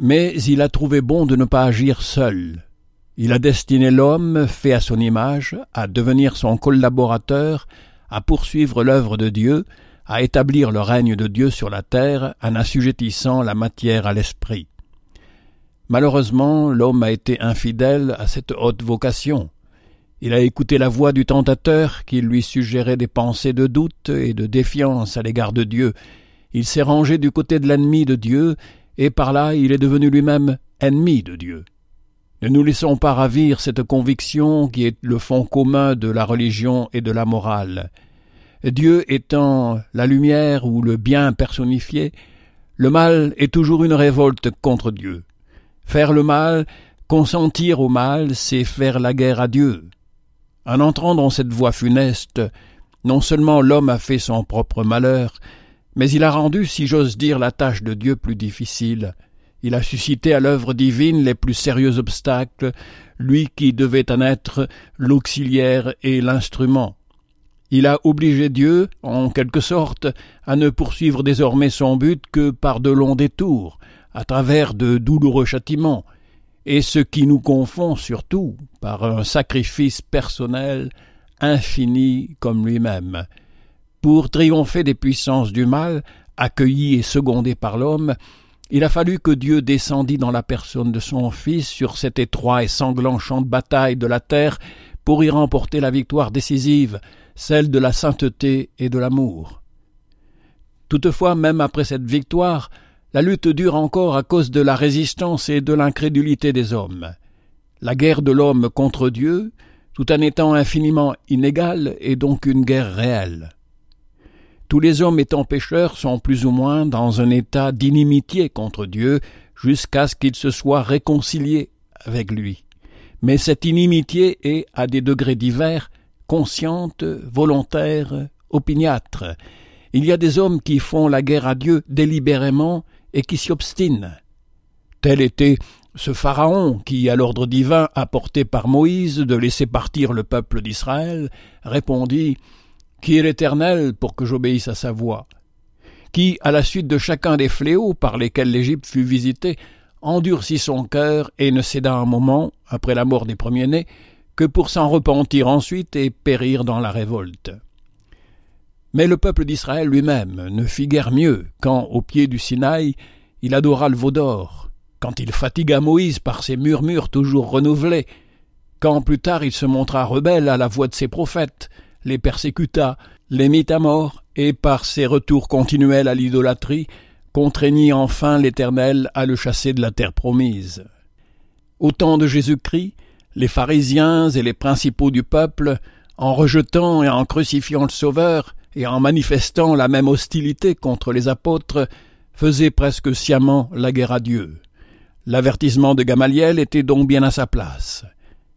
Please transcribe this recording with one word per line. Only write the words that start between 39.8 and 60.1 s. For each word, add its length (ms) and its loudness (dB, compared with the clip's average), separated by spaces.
la 120 -2
lumière 600 2
ou 160 0
le 160 0
bien 360 2
personnifié, 800 -4
le 140 2
mal 480 4
est 160 0
toujours 320 4
une 80 2
révolte 560 2
contre 300 -2
Dieu. 320 -12
Faire 280 2
le 100 6
mal, 440 0
consentir 720 2
au 100 2
mal, 460 0
c'est 300 -2
faire 340 -2
la 140 0
guerre 260 0
à 80 0
Dieu. 420 0
En 140 0
entrant 340 2
dans 140 2
cette 240 -2
voie 180 2
funeste, 680 0
non 160 2
seulement 400 4
l'homme 280 4
a 80 0
fait 220 -2
son 240 -4
propre 400 -4
malheur, 560 0
mais 160 2
il 120 4
a 80 6
rendu, 340 0
si 200 -4
j'ose 320 2
dire, 220 0
la 120 0
tâche 300 -2
de 120 -6
Dieu 220 -2
plus 200 -6
difficile. 800 -6
Il 120 -4
a 80 0
suscité 520 0